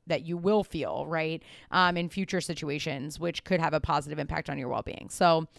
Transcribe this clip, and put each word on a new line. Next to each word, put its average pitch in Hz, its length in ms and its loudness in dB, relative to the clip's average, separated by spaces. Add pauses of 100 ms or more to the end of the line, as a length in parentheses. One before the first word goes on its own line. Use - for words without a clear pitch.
that 165 180 0
you 170 120 -4
will 196 260 4
feel, 131 420 -4
right, 160 360 -4 (300)
um, 180 240 6
in 175 140 -2
future 185 320 -2
situations, 147 760 -6
which 170 260 -4
could 180 160 2
have 156 120 2
a 156 60 2
positive 147 400 0
impact 156 300 -4
on 143 80 -4
your 127 100 -4
well-being. - 420 -6
So 165 380 4 (120)